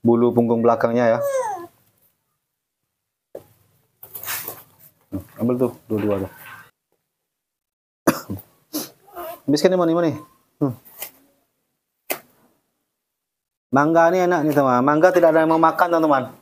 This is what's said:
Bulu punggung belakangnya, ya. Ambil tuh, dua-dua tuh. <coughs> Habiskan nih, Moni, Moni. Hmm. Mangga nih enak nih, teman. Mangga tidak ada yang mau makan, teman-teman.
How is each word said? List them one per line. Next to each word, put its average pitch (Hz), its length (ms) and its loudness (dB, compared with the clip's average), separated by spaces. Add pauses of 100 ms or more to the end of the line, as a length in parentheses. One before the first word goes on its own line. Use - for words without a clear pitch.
Bulu 117 240 4
punggung 117 320 0
belakangnya, 117 560 0
ya. - 20 -6 (4000)
Ambil 123 160 0
tuh, 127 160 -2 (160)
dua-dua 104 320 -2
tuh. 95 100 -10 (1700)
<coughs> - 320 -6 (1120)
Habiskan 165 240 2
nih, 185 80 0
Moni, 165 160 0
Moni. 165 140 0 (500)
Hmm. 135 120 -2 (3000)
Mangga 165 400 2
nih 180 160 0
enak 160 160 0
nih, 151 80 0
teman. 131 320 2
Mangga 156 240 4
tidak 170 240 4
ada 160 80 4
yang 160 80 0
mau 160 120 2
makan, 160 280 2
teman-teman. 156 340 2 (180)